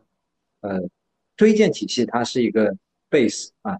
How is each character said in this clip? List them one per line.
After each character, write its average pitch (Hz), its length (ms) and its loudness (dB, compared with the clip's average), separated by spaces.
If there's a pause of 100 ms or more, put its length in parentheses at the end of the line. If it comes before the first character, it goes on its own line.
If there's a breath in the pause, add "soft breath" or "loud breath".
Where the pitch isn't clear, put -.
(600)
呃， 98 180 -6 (580)
推 214 160 6
荐 208 180 4
体 - 160 -8
系 120 180 -2
它 117 180 -4
是 123 200 -2
一 104 80 0
个 110 240 0 (340)
base， - 400 0 (120)
啊， 98 180 -6